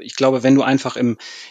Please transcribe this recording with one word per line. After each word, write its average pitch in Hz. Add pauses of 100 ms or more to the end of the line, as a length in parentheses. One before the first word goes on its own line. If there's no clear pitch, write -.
ich -
glaube, 131
wenn 131
du 139
einfach 131
im, 120 (340)